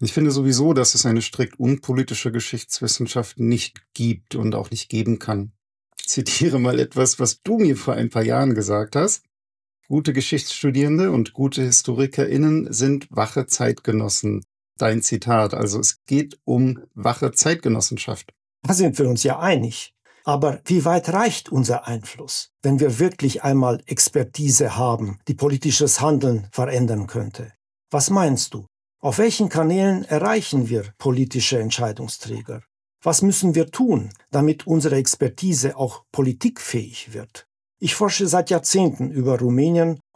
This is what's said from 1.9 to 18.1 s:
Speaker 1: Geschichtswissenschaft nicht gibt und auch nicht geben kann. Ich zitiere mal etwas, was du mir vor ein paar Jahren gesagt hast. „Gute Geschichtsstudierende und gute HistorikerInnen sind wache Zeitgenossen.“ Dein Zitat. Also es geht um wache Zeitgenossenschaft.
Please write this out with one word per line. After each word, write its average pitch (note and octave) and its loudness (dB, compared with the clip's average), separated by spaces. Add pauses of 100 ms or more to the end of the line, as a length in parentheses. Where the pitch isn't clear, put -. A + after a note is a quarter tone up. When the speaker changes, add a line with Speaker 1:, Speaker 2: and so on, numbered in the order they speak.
Speaker 1:
Geschichtswissenschaft A#2 -4
nicht A#2 0 (120)
gibt - -4
und A2+ -2
auch G#2+ -6
nicht - -10
geben A2 -2
kann. G#2 -4 (480)
Ich - -12
zitiere C#3 0
mal B2 2
etwas, B2+ 0
was B2 -2
du A3+ 0
mir D#3 4
vor - -4
ein A#2 -2
paar A#2 -2
Jahren B2 2
gesagt G#2+ -2
hast. E3+ 0 (640)
„Gute D3 0
Geschichtsstudierende D3 0
und A#2+ 0
gute C#3 -2
HistorikerInnen C3+ 2
sind C#3 0
wache G#2+ -2
Zeitgenossen.“ G#2+ -2 (340)
Dein A2+ 2
Zitat. A2+ 0
Also A2 -2
es - -2
geht C#3+ 0
um B2 0 (100)
wache A#2 -2
Zeitgenossenschaft. A#2 -2 (320)